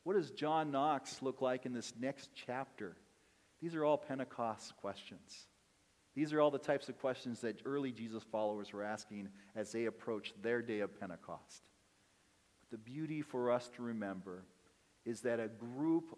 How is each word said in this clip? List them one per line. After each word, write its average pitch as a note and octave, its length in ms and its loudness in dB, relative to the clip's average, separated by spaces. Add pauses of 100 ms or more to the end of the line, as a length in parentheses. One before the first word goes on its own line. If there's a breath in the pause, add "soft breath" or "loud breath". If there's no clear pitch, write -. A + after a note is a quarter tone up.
What F#3+ 120 4
does D3+ 140 4
John D3+ 400 2
Knox C#3 520 2
look C3 200 0
like B2+ 240 2
in B2+ 60 -2
this A#2 280 -4
next C3+ 340 -4
chapter? A#2+ 640 -6 (640 soft breath)
These E3 140 -4
are D#3 100 2
all D3 140 8
Pentecost B2 800 -4
questions. - 680 -10 (680)
These D3+ 180 0
are D3+ 80 6
all D3 100 10
the C#3 80 0
types C#3 300 2
of A#2+ 100 -8
questions B2 440 0
that A2 220 -2
early C#3 280 0
Jesus A2 400 -6
followers G#2+ 400 0
were G2+ 100 -4
asking G#2 460 -4 (260 loud breath)
as G#2+ 160 -4
they A#2 140 0
approached G#2+ 580 -4
their A#2 200 2
day A2+ 180 0
of G2+ 180 -2
Pentecost. - 640 -10 (1000 soft breath)
But - 100 -20
the A2+ 80 -8
beauty D3+ 420 -4
for B2+ 320 2
us B2 240 2
to B2 60 -8
remember G2 640 -4 (600 soft breath)
is A2+ 180 -4
that A#2 180 2
a A2 80 0
group C3 680 0